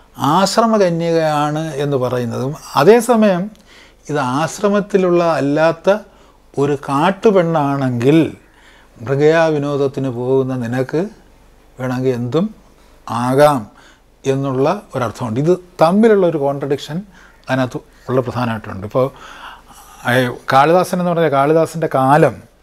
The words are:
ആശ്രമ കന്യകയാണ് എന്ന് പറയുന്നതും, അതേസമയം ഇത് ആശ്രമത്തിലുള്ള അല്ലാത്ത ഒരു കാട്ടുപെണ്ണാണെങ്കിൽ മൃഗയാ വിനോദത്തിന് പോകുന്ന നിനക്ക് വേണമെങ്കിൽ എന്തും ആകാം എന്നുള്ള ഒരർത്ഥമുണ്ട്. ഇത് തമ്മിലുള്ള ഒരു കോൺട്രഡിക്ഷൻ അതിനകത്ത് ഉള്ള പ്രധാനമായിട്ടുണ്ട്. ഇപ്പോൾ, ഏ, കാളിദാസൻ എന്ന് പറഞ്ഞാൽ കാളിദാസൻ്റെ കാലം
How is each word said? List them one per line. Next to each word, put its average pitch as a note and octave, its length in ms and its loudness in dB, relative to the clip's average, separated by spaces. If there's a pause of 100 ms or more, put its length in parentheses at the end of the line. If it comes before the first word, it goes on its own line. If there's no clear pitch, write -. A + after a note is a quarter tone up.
(180)
ആശ്രമ G3 600 2
കന്യകയാണ് D#3+ 960 0
എന്ന് C#3+ 220 -2
പറയുന്നതും, B2 580 -4 (200)
അതേസമയം G#3+ 760 4 (580)
ഇത് D3+ 100 -2
ആശ്രമത്തിലുള്ള F3 1040 0
അല്ലാത്ത D#3+ 760 0 (600)
ഒരു C#3+ 180 0
കാട്ടുപെണ്ണാണെങ്കിൽ D3 1600 0 (680)
മൃഗയാ D3+ 440 2
വിനോദത്തിന് C#3 640 -2
പോകുന്ന B2+ 460 -2
നിനക്ക് B2+ 540 -4 (720)
വേണമെങ്കിൽ B2+ 340 -2
എന്തും B2 420 -4 (540)
ആകാം B2+ 680 2 (520)
എന്നുള്ള C#3 540 -2 (140)
ഒരർത്ഥമുണ്ട്. A#2+ 440 -6
ഇത് E3+ 180 2 (240)
തമ്മിലുള്ള G3+ 460 4
ഒരു D#3 100 -2
കോൺട്രഡിക്ഷൻ C#3 640 -4 (480)
അതിനകത്ത് C3 300 -2 (300)
ഉള്ള B2+ 120 0
പ്രധാനമായിട്ടുണ്ട്. A2 680 -6
ഇപ്പോൾ, C3 240 -2 (1000)
ഏ, B2 180 2 (240)
കാളിദാസൻ E3+ 460 2
എന്ന് F3 120 -2
പറഞ്ഞാൽ D#3+ 200 2
കാളിദാസൻ്റെ D#3 640 0
കാലം C3+ 400 4 (280)